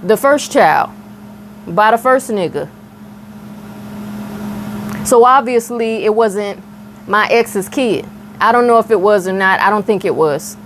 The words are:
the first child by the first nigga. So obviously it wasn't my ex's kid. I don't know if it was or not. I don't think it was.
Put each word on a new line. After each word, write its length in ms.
the 160
first 340
child 380
by 240
the 60
first 340
nigga. 360
So 200
obviously 800
it 100
wasn't 440
my 200
ex's 400
kid. 380
I 120
don't 140
know 140
if 100
it 100
was 280
or 60
not. 260
I 100
don't 160
think 180
it 120
was. 500